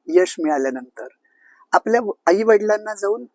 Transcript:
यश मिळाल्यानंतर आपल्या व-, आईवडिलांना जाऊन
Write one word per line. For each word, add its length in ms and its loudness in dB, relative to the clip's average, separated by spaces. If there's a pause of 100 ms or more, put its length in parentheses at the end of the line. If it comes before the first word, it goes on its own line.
यश 320 2
मिळाल्यानंतर 680 -4 (640)
आपल्या 300 2
व-, 100 -6 (140)
आईवडिलांना 680 2
जाऊन 420 -6